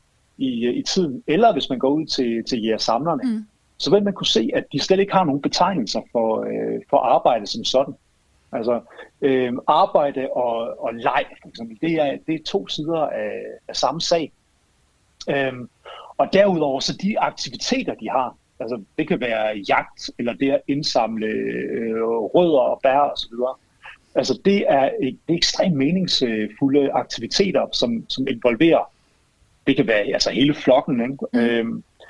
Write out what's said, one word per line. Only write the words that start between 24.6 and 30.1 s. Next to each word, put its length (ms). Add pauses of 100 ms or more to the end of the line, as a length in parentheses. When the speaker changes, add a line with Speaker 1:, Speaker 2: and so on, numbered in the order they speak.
Speaker 1:
er, 220 (100)
det 180 (100)
er 60
ekstremt 420
meningsfulde 1160
aktiviteter, 800
som, 360
som 220
involverer, 600 (760)
det 100
kan 100
være, 180
altså, 260